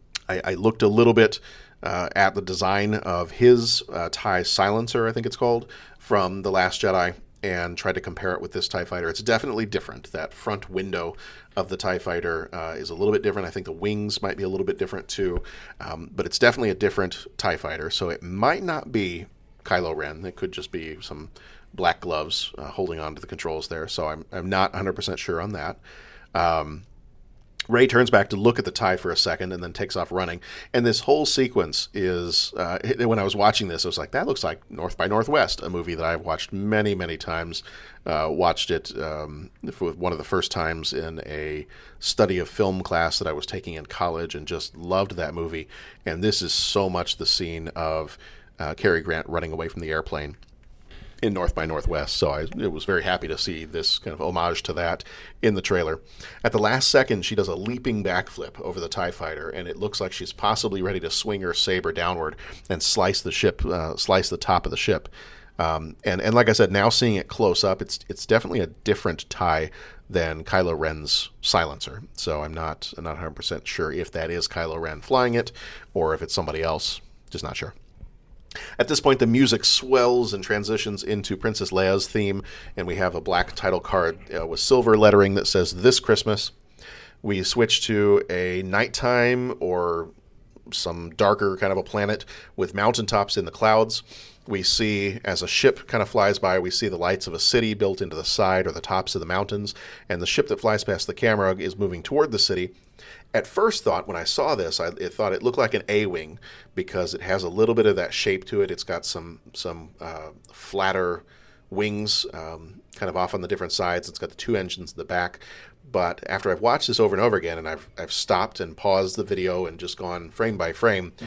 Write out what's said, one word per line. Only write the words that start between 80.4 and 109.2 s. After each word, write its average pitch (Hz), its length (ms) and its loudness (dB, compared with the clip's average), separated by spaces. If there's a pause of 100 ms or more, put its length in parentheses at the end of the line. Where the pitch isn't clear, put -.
transitions 104 580 -2
into 101 360 -2
Princess 104 320 -2
Leia's 95 360 4
theme, 98 360 0 (340)
and 87 100 -4
we 90 100 -2
have 90 180 0
a 82 60 -4
black 90 340 0
title 92 260 0
card, 85 380 0 (160)
uh, 82 120 -4
with 82 140 -6
silver 113 380 6
lettering 101 380 10
that - 100 2
says, 90 300 2
"This 98 220 6
Christmas." - 520 2 (720)
We 98 220 -2
switch 113 420 2
to 104 420 6
a 90 340 -2
nighttime 120 960 2
or 87 520 0 (600)
some 85 440 -6
darker 101 420 4
kind 98 160 0
of 95 60 0
a 92 40 0
planet 104 440 -2 (280)
with 95 200 -4
mountaintops 104 640 2
in 90 80 -2
the 85 40 -8
clouds. 110 520 4 (440)
We 95 160 -2
see, 104 600 0
as 92 160 -2
a 87 80 -4
ship - 380 4
kind 110 160 0
of 104 80 -2
flies 101 280 4
by, 95 200 2
we 90 120 -2
see - 180 0
the 90 100 -2
lights 92 280 0
of 90 60 -8
a 85 60 -4
city 113 340 4
built 98 300 0
into 85 140 -6
the 78 80 -6
side 92 420 2
or 80 60 -2
the 90 100 -8
tops 92 320 -2
of 95 60 -2
the 82 60 -6
mountains, 101 480 -2 (360)
and 87 100 -4
the 87 60 -4
ship - 220 2
that - 120 -2
flies 107 240 2
past 98 220 -2
the - 80 -6
camera 101 420 2
is 92 220 -4
moving 90 240 -2
toward 147 300 2
the 104 60 0
city. 92 360 0 (600)
At 110 120 0
first - 360 0
thought, 87 240 0
when 92 100 -6
I 82 80 -6
saw 147 300 0
this, 87 240 0
I, 85 100 -2
it 87 260 -6
thought 101 180 0
it - 100 -2
looked - 140 2
like 117 160 2
an 104 160 -2
A-wing 92 500 0 (360)
because 90 400 -4
it - 80 -10
has 95 200 0
a 90 60 -4
little 110 260 4
bit 110 120 6
of 101 100 6
that 87 160 -2
shape 95 340 0
to 101 140 0
it. 95 100 0
It's 85 140 -8
got 85 220 -6
some, 85 340 -8 (140)